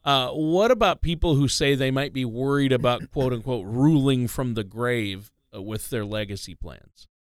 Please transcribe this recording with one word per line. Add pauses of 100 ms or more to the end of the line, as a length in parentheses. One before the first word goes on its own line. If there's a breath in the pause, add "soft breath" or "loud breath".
uh,
what
about
people
who
say
they
might
be
worried
about,
<coughs>
quote
unquote,
ruling
from
the
grave, (220)
uh,
with
their
legacy
plans? (180)